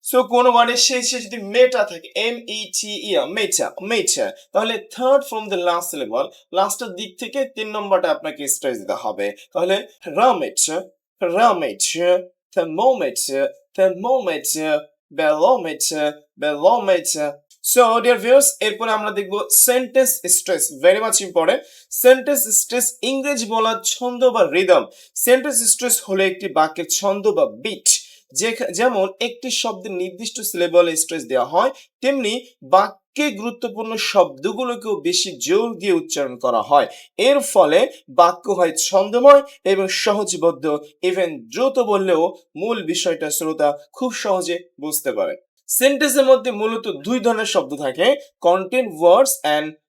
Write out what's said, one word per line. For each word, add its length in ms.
So, 100
কোনো 300
ওয়ার্ডের 240
শেষে 440
যদি 160
মেটা 480
থাকে, 300
এম 220
ই 280
টি 160
ই, 160
মেটা, 460
মেটা, 500
তাহলে 220
third 320
from 240
the 160
last 220
syllable, 380
লাস্টের 360
দিক 300
থেকে 260
তিন 320
নম্বরটা 340
আপনাকে 380
স্ট্রেস 300
দিতে 140
হবে। 400
তাহলে 340
thermometer, 760
thermometer, 920
thermometer, 960
barometer, 880
barometer। 840
So, 80
dear 200
viewers, 240
এরপরে 300
আমরা 200
দেখব 240
সেন্টেন্স 800
স্ট্রেস, 440
very 220
much 200
important। 340
সেন্টেন্স 520
স্ট্রেস 420
ইংরেজি 440
বলা 380
ছন্দ 460
বা 120
রিদম। 320
সেন্টেন্স 440
স্ট্রেস 300
হলো 220
একটি 240
বাক্যের 420
ছন্দ 400
বা 160
বিট, 420
যে, 240
যেমন 340
একটি 300
শব্দের 420
নির্দিষ্ট 480
সিলেবলে 560
স্ট্রেস 280
দেওয়া 200
হয়, 260
তেমনি 440
বাক্যে 680
গুরুত্বপূর্ণ 680
শব্দগুলোকেও 1040
বেশি 360
জোর 320
দিয়ে 140
উচ্চারণ 460
করা 240
হয়। 240
এর 220
ফলে 460
বাক্য 440
হয় 200
ছন্দময় 560
এবং 240
সহজবোধ্য, 760
even 260
দ্রুত 260
বললেও 560
মূল 260
বিষয়টা 480
শ্রোতা 480
খুব 200
সহজে 440
বুঝতে 320
পারে। 240
সেন্টেন্সের 580
মধ্যে 260
মূলত 380
দুই 320
ধরনের 340
শব্দ 220
থাকে, 400
content 420
words 280
and 100